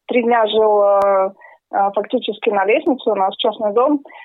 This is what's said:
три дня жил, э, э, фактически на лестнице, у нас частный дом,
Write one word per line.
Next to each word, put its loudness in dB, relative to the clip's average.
три 0
дня 2
жил, 2
э, 2
э, 0
фактически -4
на 0
лестнице, 0
у 0
нас -2
частный -4
дом, 2